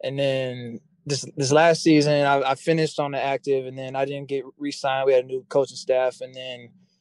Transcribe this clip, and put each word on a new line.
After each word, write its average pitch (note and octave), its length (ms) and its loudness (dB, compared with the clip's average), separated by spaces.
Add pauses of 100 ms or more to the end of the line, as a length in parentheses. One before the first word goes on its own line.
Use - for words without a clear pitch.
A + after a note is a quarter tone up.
And C3+ 140 -6
then B2+ 640 -4 (240)
this, C#3 200 -4 (120)
this C#3 140 0
last D#3+ 320 6
season, D3 420 4
I, C#3 160 2
I C3+ 140 0
finished D#3+ 440 -2
on C#3+ 120 -2
the C#3 100 -4
active, C3+ 460 -2
and C3 100 -14
then C3 180 -10
I C3+ 100 0
didn't C#3 240 -4
get C3+ 140 -4 (140)
re-signed. C3+ 480 -2
We C#3 80 4
had B2+ 120 4
a - 20 -20
new C3 200 -8
coaching C3 300 0
staff, B2+ 440 -2
and B2+ 120 -16
then B2+ 380 -14 (300)